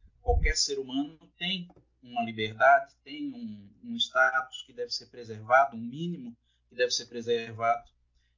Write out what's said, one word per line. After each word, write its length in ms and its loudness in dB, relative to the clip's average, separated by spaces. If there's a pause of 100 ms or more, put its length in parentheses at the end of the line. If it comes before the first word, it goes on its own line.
(200)
qualquer 340 2
ser 240 0
humano 400 -4 (200)
tem 280 -6 (360)
uma 200 -4
liberdade, 800 2
tem 300 -10
um, 380 -12 (140)
um 120 -8
status 680 0
que 80 -20
deve 160 -8
ser 160 -10
preservado, 680 2
um 40 -8
mínimo 560 -8 (320)
que 60 -20
deve 160 2
ser 160 -4
preservado. 840 -2 (480)